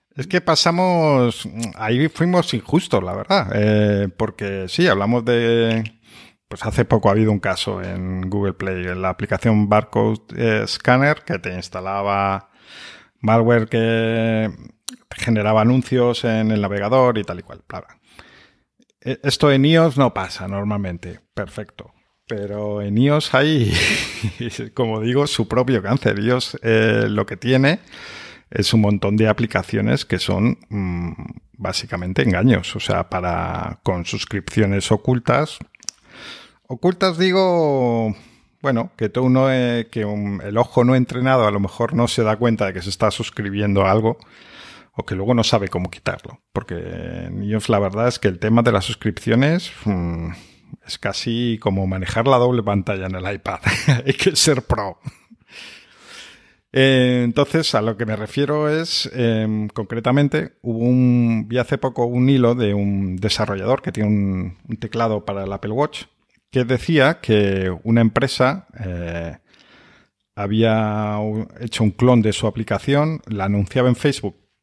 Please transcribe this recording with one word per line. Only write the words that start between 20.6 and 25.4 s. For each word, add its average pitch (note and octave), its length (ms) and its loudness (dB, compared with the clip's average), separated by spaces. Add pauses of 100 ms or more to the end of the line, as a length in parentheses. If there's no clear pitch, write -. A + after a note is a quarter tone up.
perfecto. - 580 -12 (360)
Pero G#2 520 -6
en G2+ 160 0
ios D3 360 2
hay, C3+ 400 4 (520)
<laughs> A2 480 -8
como A2 260 -2
digo, B2 280 2
su A2 200 -2